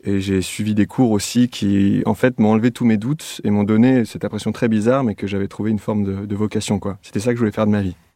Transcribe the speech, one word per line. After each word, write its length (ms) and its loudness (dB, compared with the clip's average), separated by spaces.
et 160 0
j'ai 220 0
suivi 320 -4
des 100 4
cours 260 2
aussi 380 2
qui, 560 0
en 80 0
fait, 260 0
m'ont 120 4
enlevé 200 2
tous 140 -4
mes 140 4
doutes 460 -6
et 60 0
m'ont 140 2
donné 400 4
cette 220 -8
impression 260 -6
très 160 -2
bizarre, 360 2
mais 100 -2
que 120 -8
j'avais 220 -4
trouvé 220 -4
une 80 0
forme 260 -2
de, 220 -4
de 100 -6
vocation, 420 -2
quoi. 220 -8
C'était 180 -8
ça 120 -2
que 60 0
je 40 -2
voulais 100 2
faire 160 0
de 60 2
ma 80 0
vie. 160 -4